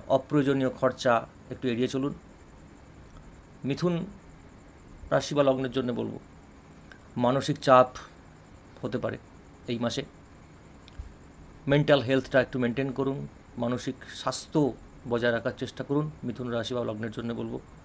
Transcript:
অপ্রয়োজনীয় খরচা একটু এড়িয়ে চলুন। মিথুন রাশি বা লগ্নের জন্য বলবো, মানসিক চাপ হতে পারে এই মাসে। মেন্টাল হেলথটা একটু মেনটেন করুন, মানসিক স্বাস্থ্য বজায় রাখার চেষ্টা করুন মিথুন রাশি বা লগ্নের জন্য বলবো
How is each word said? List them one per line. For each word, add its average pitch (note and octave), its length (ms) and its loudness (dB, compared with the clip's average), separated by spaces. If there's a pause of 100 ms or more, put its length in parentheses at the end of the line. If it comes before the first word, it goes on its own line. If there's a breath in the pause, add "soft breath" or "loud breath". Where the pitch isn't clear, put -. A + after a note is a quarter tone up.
অপ্রয়োজনীয় C3+ 640 2
খরচা B2 580 0 (240)
একটু C3 160 -6
এড়িয়ে B2 200 0
চলুন। C3+ 260 -2 (1500)
মিথুন E3+ 400 -2 (1080)
রাশি C#3+ 240 0
বা C#3+ 80 4
লগ্নের C3 280 2
জন্য B2 220 -2
বলবো, A2+ 260 -4 (1000)
মানসিক C3 420 2
চাপ B2+ 360 8 (840)
হতে B2+ 160 -4
পারে A2+ 200 -4 (500)
এই A#2+ 120 -4
মাসে। A#2 240 -2 (1600)
মেন্টাল C#3+ 340 6
হেলথটা C3 400 2
একটু B2+ 180 -2
মেনটেন B2+ 320 0
করুন, C#3 360 -4 (300)
মানসিক B2 380 -4 (200)
স্বাস্থ্য C3+ 580 -2 (360)
বজায় A#2+ 220 2
রাখার A#2 280 -2
চেষ্টা - 240 -8
করুন D3+ 280 0 (120)
মিথুন B2 260 -6
রাশি A#2 240 -4
বা A#2+ 100 -2
লগ্নের A2+ 280 -4
জন্য A#2 220 -6
বলবো A#2 260 -6 (260)